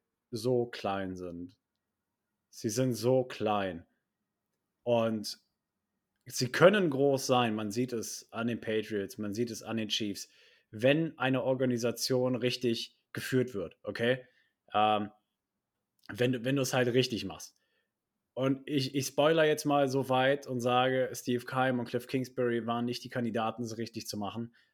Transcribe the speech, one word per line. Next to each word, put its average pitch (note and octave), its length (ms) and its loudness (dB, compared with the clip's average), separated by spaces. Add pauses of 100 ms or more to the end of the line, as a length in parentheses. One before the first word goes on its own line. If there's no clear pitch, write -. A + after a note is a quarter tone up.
(320)
so A#2+ 340 0
klein G2 480 -4
sind. F2 420 -12 (920)
Sie - 200 -6
sind B2 260 0
so B2+ 280 2
klein. G2+ 600 -2 (1000)
Und A2+ 540 0 (880)
sie - 240 -4
können F#3+ 400 6
groß C3+ 380 2
sein. A#2+ 280 4
Man G#2+ 160 -4
sieht B2 200 -2
es A2 400 -8
an A#2 160 -4
den A2+ 140 -4
Patriots, G#2+ 560 -4
man G#2 160 -6
sieht A#2 180 -4
es G#2 100 -10
an A2 140 -6
den A2 140 -4
Chiefs. G#2 400 -4 (420)
Wenn C#3+ 480 2
eine C3 240 2
Organisation B2+ 960 0
richtig A#2+ 600 -2 (140)
geführt B2+ 420 0
wird, F2 300 -8
okay? A#2+ 420 -2 (480)
Ähm, G#2 380 2 (960)
wenn B2 240 0
du, A#2+ 140 -4
wenn C3+ 100 0
du C#3 60 0
es C3 120 -2
halt B2+ 200 4
richtig A#2+ 320 2
machst. - 320 -12 (760)
Und C3+ 360 0
ich, C#3 260 0
ich C3+ 120 -2
spoiler D#3 360 4
jetzt D3+ 220 2
mal C#3+ 240 4
so C3 180 0
weit C3 400 2
und B2+ 140 -2
sage, B2+ 500 2
Steve B2 320 -2
Keim C3 360 0
und A#2 100 -6
Cliff A#2+ 180 -4
Kingsbury B2 580 -2
waren A#2 200 -2
nicht A#2+ 180 -4
die B2 60 -12
Kandidaten, A2+ 540 -2
es A2+ 140 -8
richtig A2+ 300 -8
zu - 80 -8
machen G#2+ 380 -8 (200)